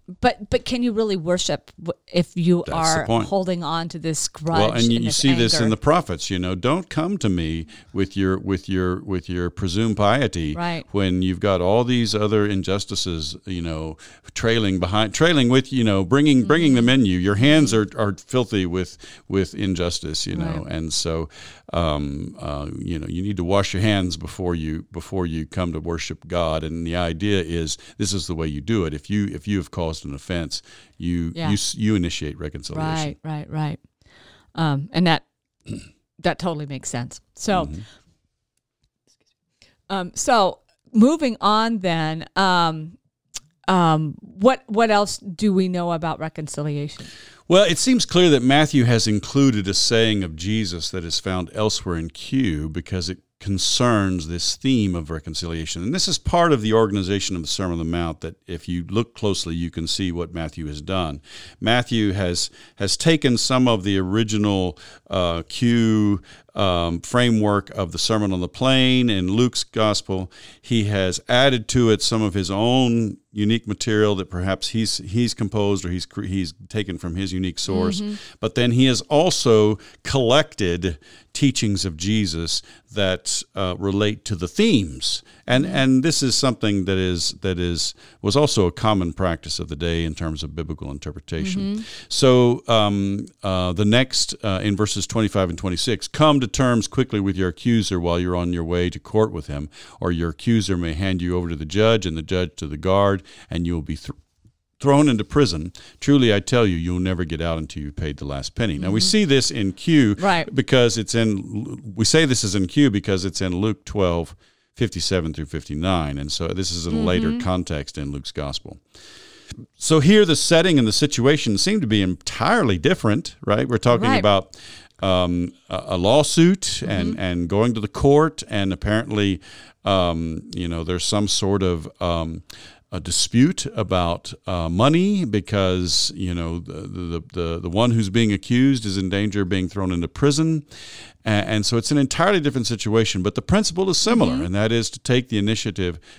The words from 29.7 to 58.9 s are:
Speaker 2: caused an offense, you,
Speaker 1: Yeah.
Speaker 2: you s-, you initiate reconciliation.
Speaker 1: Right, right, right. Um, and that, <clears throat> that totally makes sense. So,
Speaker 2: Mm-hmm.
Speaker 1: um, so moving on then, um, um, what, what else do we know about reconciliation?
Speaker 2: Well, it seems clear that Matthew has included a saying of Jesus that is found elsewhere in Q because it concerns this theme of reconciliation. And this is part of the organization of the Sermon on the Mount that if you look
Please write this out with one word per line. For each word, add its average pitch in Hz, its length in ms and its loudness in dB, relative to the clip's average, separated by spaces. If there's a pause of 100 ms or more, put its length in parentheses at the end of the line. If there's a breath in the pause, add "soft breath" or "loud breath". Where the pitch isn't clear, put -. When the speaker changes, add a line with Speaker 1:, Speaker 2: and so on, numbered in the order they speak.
Speaker 2:
caused 80 320 -6
an 71 100 -10
offense, 82 480 -6 (360 loud breath)
you, 85 360 -4
Speaker 1:
Yeah. 165 140 -4
Speaker 2:
you 101 60 2
s-, - 200 -4
you 107 220 0
initiate 82 420 -4
reconciliation. 156 840 -6
Speaker 1:
Right, 151 240 -10
right, - 20 -16
right. 156 300 -6 (760 soft breath)
Um, 147 380 -2
and 180 160 0
that, 160 160 0 (500)
<clears throat> - 460 -20
that 175 180 -2
totally 156 280 -6
makes 135 220 -10
sense. - 320 -8 (140)
So, 180 320 -2
Speaker 2:
Mm-hmm. 78 140 -10 (2000 soft breath)
Speaker 1:
um, 185 260 -4
so 220 460 2 (320)
moving 254 480 6
on 220 380 2
then, 165 480 -2 (100)
um, 170 600 2 (720)
um, 160 520 4
what, 247 460 2
what 226 240 2
else 208 280 2
do 202 340 0
we 185 160 4
know 175 240 -2
about 160 260 -4
reconciliation? 151 880 -6 (420 loud breath)
Speaker 2:
Well, 190 160 8
it 170 140 0
seems 254 280 2
clear 175 240 6
that 135 120 6
Matthew 139 420 6
has 117 220 2
included 110 600 2
a 98 60 0
saying 110 500 2
of 80 120 -10
Jesus 90 540 -4
that 90 140 -6
is 82 160 -4
found 92 320 -4
elsewhere 104 440 -2
in 82 140 -6
Q 85 580 -2
because 87 400 -6
it 90 100 -8 (220)
concerns 98 880 0
this 85 260 -4
theme 113 400 0
of 80 160 -6
reconciliation. 82 720 -8
And 117 120 -4
this 190 120 -2
is 170 120 -2
part 170 340 2
of 127 80 2
the 107 140 0
organization 98 600 2
of 85 60 -6
the 76 60 -8
Sermon 92 240 -2
on 85 60 -4
the 82 120 -4
Mount 85 300 -4
that 80 160 -10 (100)
if 87 220 -10
you 90 200 -4
look 110 260 -2